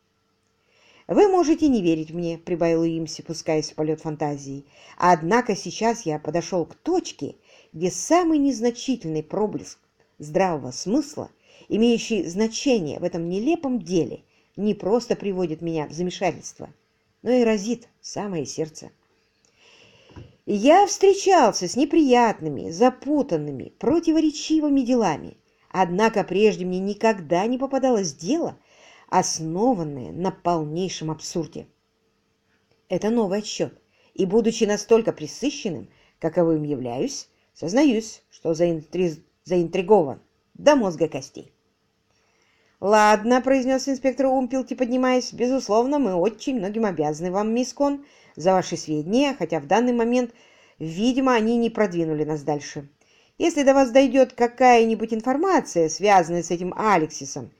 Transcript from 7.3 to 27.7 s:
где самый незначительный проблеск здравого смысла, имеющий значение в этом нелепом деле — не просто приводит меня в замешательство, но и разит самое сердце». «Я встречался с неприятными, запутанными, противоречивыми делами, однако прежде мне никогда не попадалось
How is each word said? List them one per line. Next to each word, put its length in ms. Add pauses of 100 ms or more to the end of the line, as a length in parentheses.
где 180
самый 480
незначительный 840
проблеск 560 (400)
здравого 540
смысла, 580 (400)
имеющий 560
значение 720
в 40
этом 260
нелепом 540
деле — 400 (320)
не 180
просто 420
приводит 460
меня 260
в 40
замешательство, 800 (520)
но 80
и 140
разит 440 (140)
самое 460
сердце». 420 (1600)
«Я 400
встречался 840
с 80
неприятными, 920
запутанными, 1120
противоречивыми 1000
делами, 560 (320)
однако 540
прежде 420
мне 140
никогда 680
не 100
попадалось 560